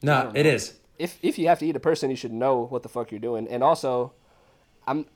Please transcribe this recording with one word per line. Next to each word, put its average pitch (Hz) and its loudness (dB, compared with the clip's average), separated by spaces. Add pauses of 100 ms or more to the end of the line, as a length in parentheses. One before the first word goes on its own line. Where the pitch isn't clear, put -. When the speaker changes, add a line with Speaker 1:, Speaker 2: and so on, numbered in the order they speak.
Speaker 1:
I 135 0
Speaker 2:
No, 139 4
Speaker 1:
don't 113 -6
Speaker 2:
it 143 2
Speaker 1:
know. 156 8
Speaker 2:
is. 113 -2 (240)
Speaker 1:
If, 175 -6
if 175 0
you 165 2
have 170 6
to 151 -2
eat 160 0
a - -4
person, 156 0
you 127 -4
should 117 -8
know 123 0
what 123 -6
the 113 -14
fuck 120 -6
you're 104 -10
doing. 113 -4
And 123 -2
also, 131 2 (760)
I'm, 147 -4